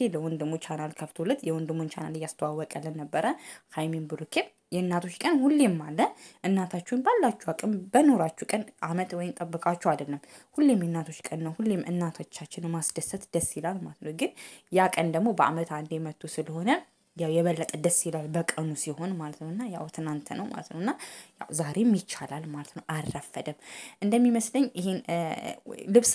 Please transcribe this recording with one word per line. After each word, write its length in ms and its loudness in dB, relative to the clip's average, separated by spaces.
ለወንድሙ 520 -2
ቻናል 340 -6
ከፍቶለት 500 -4
የወንድሙን 460 -2
ቻናል 260 -8
እያስተዋወቀልን 840 -6
ነበረ። 280 -2
ሀይሚን 320 -2
ብሩኬም 420 -4
የእናቶች 460 0
ቀን 200 2
ሁሌም 420 6
አለ። 200 -4
እናታችሁን 580 0
ባላችሁ 460 2
አቅም 260 -2
በኖራችሁ 580 6
ቀን 180 0
አመት 300 -2
ወይም 200 -4
ጠብቃችሁ 560 0
አይደለም፣ 320 -2
ሁሌም 260 6
የእናቶች 440 -2
ቀን 160 -6
ነው። 140 -4
ሁሌም 320 0
እናቶቻችንን 880 -4
ማስደሰት 580 -4
ደስ 240 0
ይላል 260 -4
ማለት 220 -12
ነው። 120 -8
ግን 180 -2
ያ 200 8
ቀን 200 2
ደግሞ 220 4
በአመት 380 2
አንዴ 280 -4
መጥቶ 300 -8
ስለሆነ 400 -2
ያው 140 0
የበለጠ 460 2
ደስ 240 2
ይላል 260 -2
በቀኑ 480 -2
ሲሆን 380 -6
ማለት 240 -8
ነው። 120 -10
እና 180 -6
ያው 220 -8
ትናንት 420 -6
ነው 140 -6
ማለት 220 -10
ነው። 120 -10
እና 120 -2
ያው 180 -12
ዛሬም 400 2
ይቻላል 540 -4
ማለት 260 -10
ነው። 140 -14
አልረፈደም 720 -6
እንደሚመስለኝ። 720 4
ይሄን፣ 320 -2
እ፣ 100 -2
ልብስ 280 8